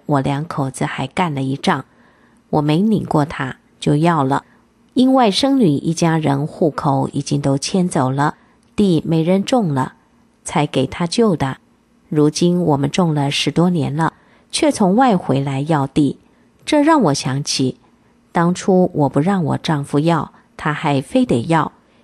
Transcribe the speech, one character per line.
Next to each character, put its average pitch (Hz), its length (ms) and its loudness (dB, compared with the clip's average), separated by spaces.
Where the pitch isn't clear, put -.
我 143 160 0
两 143 260 -4
口 135 240 -6
子 143 140 -6
还 139 200 -6
干 160 300 -4
了 135 60 -4
一 135 160 -4
仗， 156 260 -2
我 151 120 0
没 151 180 2
拧 202 240 0
过 147 220 0
他 135 320 -8
就 147 180 0
要 160 260 2
了。 139 220 -2
因 262 200 4
外 247 160 4
甥 269 260 0
女 247 120 4
一 147 260 0
家 165 240 0
人 143 300 -2
户 156 240 -2
口 139 400 -2
已 139 100 -4
经 143 200 -4
都 139 160 0
迁 180 320 -2
走 139 200 0
了， 143 260 -2
地 185 300 2
没 160 180 0
人 190 200 0
种 202 300 0
了， 131 220 -4
才 147 220 -2
给 131 220 -2
他 - 180 -6
救 202 300 0
的。 135 220 -4
如 151 220 2
今 175 320 0
我 156 160 2
们 147 120 -2
种 165 240 0
了 143 160 0
十 - 220 -4
多 170 180 2
年 139 240 -2
了， 160 200 -2
却 294 200 0
从 196 240 2
外 247 220 4
回 139 240 -2
来 139 200 -4
要 143 240 0
地， 139 340 0
这 294 180 2
让 302 200 4
我 151 120 4
想 139 300 -2
起 131 340 -2
当 175 220 2
初 180 400 2
我 143 160 0
不 139 100 -2
让 185 240 0
我 131 140 -2
丈 147 260 -2
夫 143 160 -2
要， 160 320 0
他 - 160 -6
还 143 300 -2
非 254 240 0
得 135 220 0
要， 160 260 0